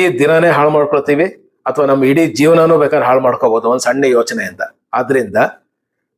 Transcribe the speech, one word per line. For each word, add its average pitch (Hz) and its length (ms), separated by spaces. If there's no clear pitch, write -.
ದಿನನೇ 160 320
ಹಾಳು 147 200
ಮಾಡ್ಕೊಳ್ತೀವಿ, 147 560
ಅಥವಾ 139 200
ನಮ್ಮ 135 180
ಇಡೀ 143 220
ಜೀವನನೂ 165 520
ಬೇಕಾದ್ರೆ 143 280
ಹಾಳು 127 140
ಮಾಡ್ಕೋಬಹುದು 117 480
ಒಂದ್ 123 140
ಸಣ್ಣ 135 220
ಯೋಚನೆಯಿಂದ. 117 580
ಆದ್ರಿಂದ 117 440